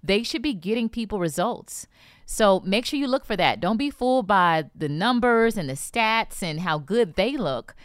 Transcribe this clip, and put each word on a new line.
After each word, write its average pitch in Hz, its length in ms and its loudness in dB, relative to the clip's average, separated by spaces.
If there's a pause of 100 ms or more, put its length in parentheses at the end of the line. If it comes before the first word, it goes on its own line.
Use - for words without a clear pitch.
They 196 200 2
should 233 200 -6
be 285 120 -2
getting 214 360 -2
people 214 280 -6
results. 175 680 -4 (440)
So 196 300 4
make 202 240 0
sure 285 160 -2
you 285 60 0
look 262 180 0
for 214 120 -4
that. 151 220 2
Don't 220 200 0
be 285 100 0
fooled 254 380 0
by 175 480 4
the 151 160 -4
numbers 226 680 2
and 170 100 -4
the 131 60 -6
stats - 680 -2
and 160 180 -6
how 170 160 0
good 180 380 0
they 254 240 0
look. 135 360 -4 (100)